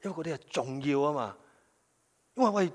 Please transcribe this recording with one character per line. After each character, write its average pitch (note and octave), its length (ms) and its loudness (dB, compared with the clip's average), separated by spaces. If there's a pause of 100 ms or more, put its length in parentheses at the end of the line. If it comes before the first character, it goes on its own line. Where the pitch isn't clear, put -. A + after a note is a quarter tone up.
因 G3+ 80 -6
為 E3+ 60 -8
嗰 D#3+ 100 -6
啲 E3 80 -4
係 C3 140 -10
重 C3+ 340 -4
要 C#3 180 2
啊 D3 120 2
嘛。 A2+ 240 -4 (960)
因 B3+ 100 2
為， A3+ 60 6
喂， G3 240 2